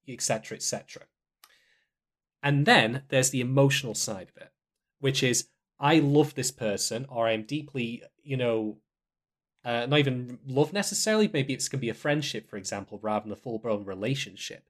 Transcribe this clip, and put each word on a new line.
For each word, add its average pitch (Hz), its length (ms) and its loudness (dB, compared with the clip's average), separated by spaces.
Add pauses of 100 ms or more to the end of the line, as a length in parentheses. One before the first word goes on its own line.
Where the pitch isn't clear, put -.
et 127 140 -10
cetera, 110 360 -4
et - 40 -14
cetera. - 420 -8 (1400)
And 143 240 2
then 135 440 4
there's 131 220 2
the 131 100 -2
emotional 135 540 2
side 95 400 -6
of - 60 -20
it, - 100 -20 (480)
which 135 240 0
is, 120 240 2 (320)
I 156 200 6
love 143 360 4
this - 160 -2
person, 110 580 -4
or 117 180 0
I'm 110 160 0
deeply, 131 600 -6 (200)
you 135 140 -4
know, 113 400 0 (880)
uh, 120 200 -2
not 143 140 4
even 123 460 0
love 139 280 2
necessarily, 214 580 0
maybe 135 220 0
it's - 140 -6
gonna 135 140 -6
be 117 80 -2
a 110 40 -2
friendship, 147 560 -4
for 107 80 -12
example, 101 440 -8
rather 107 220 0
than 107 100 -8
a - 40 -10
full-blown 110 480 -4
relationship. 101 840 -6